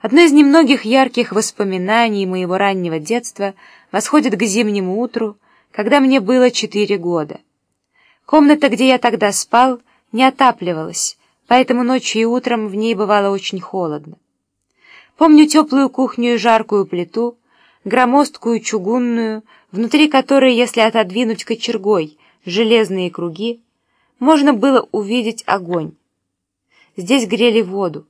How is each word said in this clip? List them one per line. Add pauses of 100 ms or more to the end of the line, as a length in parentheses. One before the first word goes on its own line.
Одно
из
немногих
ярких
воспоминаний
моего
раннего
детства (360)
восходит
к
зимнему
утру, (360)
когда
мне
было
четыре
года. (840)
Комната,
где
я
тогда
спал, (320)
не
отапливалась, (280)
поэтому
ночью
и
утром
в
ней
бывало
очень
холодно. (1000)
Помню
тёплую
кухню
и
жаркую
плиту, (460)
громоздкую
чугунную, (280)
внутри
которой,
если
отодвинуть
кочергой (260)
железные
круги, (580)
можно
было
увидеть
огонь. (1040)
Здесь
грели
воду.